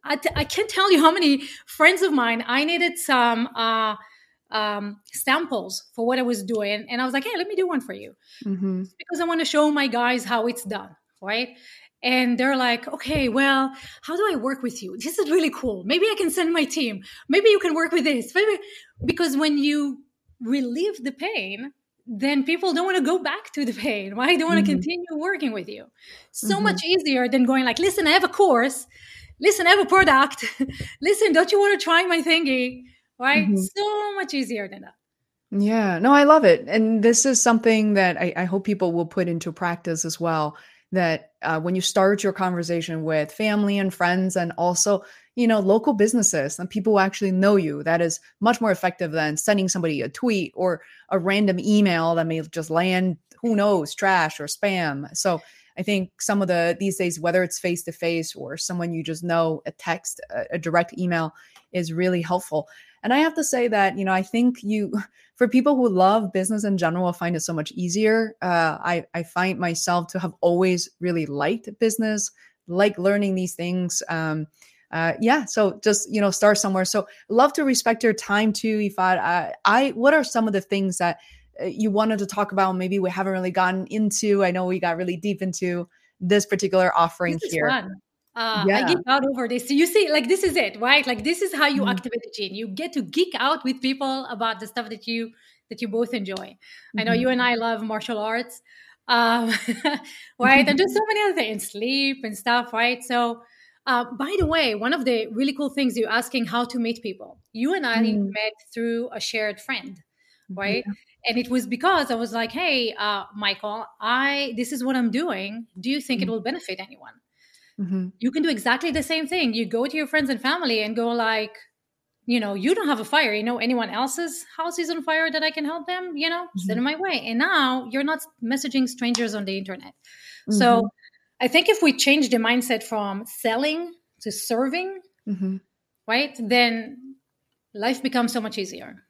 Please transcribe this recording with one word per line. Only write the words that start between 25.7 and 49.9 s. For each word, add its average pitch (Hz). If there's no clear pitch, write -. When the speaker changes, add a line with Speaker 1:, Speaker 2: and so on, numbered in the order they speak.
Speaker 1:
So 208
Speaker 2:
Mm-hmm. 196
Speaker 1:
much 392
easier 294
than 254
going 262
like, 226
"Listen, 370
I 294
have 381
a -
course. 262
Listen, 392
I 349
have 403
a 403
product. 285
<laughs> -
Listen, 403
don't 320
you 403
wanna 403
try 339
my 339
thingy?" 262
Right? 285
Speaker 2:
Mm-hmm. 196
Speaker 1:
So 415
much 370
easier 233
than 196
that. -
Speaker 2:
Yeah, 202
no, 233
I 285
love 302
it. 180
And 220
this 233
is 262
something 220
that 185
I, 180
I 180
hope 190
people 190
will 170
put 175
into 170
practice 170
as 160
well, 156
that, 175
uh, 160
when 175
you 185
start 202
your 196
conversation 170
with 156
family 208
and 190
friends 180
and 170
also, 180
you 240
know, 220
local 220
businesses 202
and 180
people 214
who 202
actually 190
know 190
you, 151
that 165
is 165
much 233
more 220
effective 180
than 156
sending 196
somebody 160